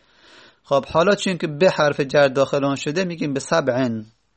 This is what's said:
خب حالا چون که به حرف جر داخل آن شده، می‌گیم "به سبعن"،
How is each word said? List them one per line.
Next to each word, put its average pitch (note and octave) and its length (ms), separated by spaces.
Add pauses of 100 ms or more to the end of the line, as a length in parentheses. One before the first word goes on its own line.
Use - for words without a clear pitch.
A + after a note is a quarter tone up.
(640)
خب C#3 220
حالا F#3 300
چون F#3+ 220
که E3+ 100
به D#3 220
حرف D3 300
جر C#3+ 280
داخل C3+ 380
آن C#3 100
شده، D#3 280
می‌گیم E3 300
"به C3+ 60
سبعن"، B2+ 680 (320)